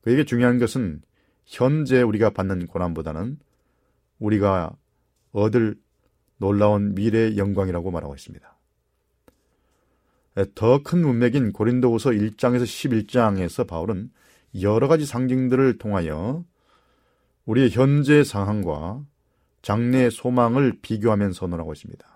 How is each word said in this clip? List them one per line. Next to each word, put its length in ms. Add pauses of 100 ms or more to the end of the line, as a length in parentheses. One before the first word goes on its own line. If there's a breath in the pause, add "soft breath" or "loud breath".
그에게 240
중요한 340
것은 420 (440)
현재 560
우리가 300
받는 360
고난보다는 720 (800)
우리가 560 (560)
얻을 480 (580)
놀라운 580
미래의 420
영광이라고 540
말하고 240
있습니다. 420 (2000)
더 280
큰 180
문맥인 500
고린도후서 600
일 240
장에서 260
십일 440
장에서 580
바울은 440 (520 soft breath)
여러 260
가지 180
상징들을 720
통하여 680 (1000)
우리의 260
현재 520
상황과 800 (580)
장래의 500
소망을 680
비교하면서 520
선언하고 400
있습니다. 320 (100)